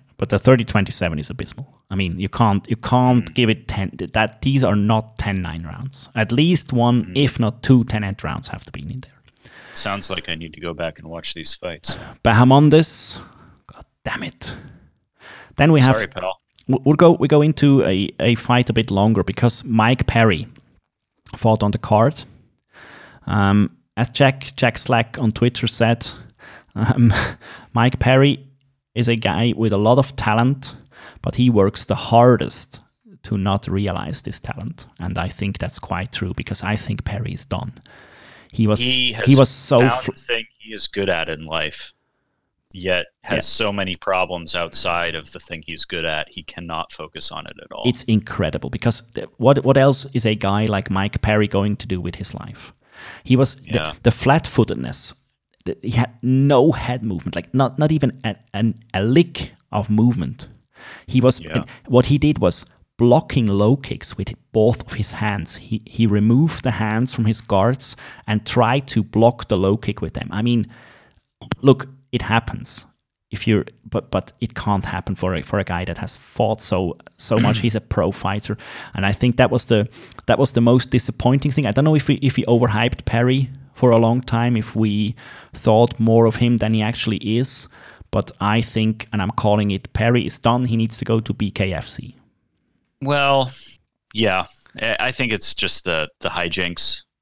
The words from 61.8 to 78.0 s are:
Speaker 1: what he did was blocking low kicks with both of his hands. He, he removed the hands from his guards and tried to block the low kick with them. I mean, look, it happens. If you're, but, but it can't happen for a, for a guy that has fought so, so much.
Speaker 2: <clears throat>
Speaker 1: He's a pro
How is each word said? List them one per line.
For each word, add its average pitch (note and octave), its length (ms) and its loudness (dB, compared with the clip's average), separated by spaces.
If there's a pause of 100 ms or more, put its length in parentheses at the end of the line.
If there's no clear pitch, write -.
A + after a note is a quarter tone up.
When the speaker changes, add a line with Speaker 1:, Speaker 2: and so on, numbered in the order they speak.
Speaker 1:
what B2 200 4
he C#3+ 100 4
did D3 220 0
was F2+ 260 0 (320)
blocking B2 480 2
low G#2 300 2
kicks - 420 -8
with - 160 -8 (200)
both A2 340 2
of - 60 -14
his - 180 -6
hands. G2+ 460 -4
He, - 280 -8
he A#2 220 0
removed A2+ 560 2
the B2+ 80 -2
hands A2 420 -2
from A2+ 120 -2
his A2 160 0
guards G#2+ 540 0 (300)
and G#2+ 180 -2
tried B2 440 0
to G#2+ 160 0
block A2+ 460 0
the G#2 80 0
low F#2+ 200 2
kick - 240 -8
with E2 140 -8
them. - 160 -8
I G2 100 -4
mean, A#2 240 0 (960)
look, C3+ 260 4 (240)
it B2 120 -2
happens. - 600 -4 (440)
If - 160 -10
you're, G#2+ 200 2 (200)
but, - 240 -6
but - 300 -4
it - 160 -8
can't - 300 -2
happen - 280 -6
for F#2 220 -4
a, E2 80 -6
for - 160 -4
a F#2+ 40 -2
guy F2+ 220 -6
that E2+ 140 -8
has - 180 -10
fought A2 440 -2
so, F#2 360 -2 (200)
so - 200 -2
much. A2+ 220 2
Speaker 2:
<clears throat> - 40 -2
Speaker 1:
He's A2+ 120 0
a G#2+ 60 -4
pro F#2+ 300 -2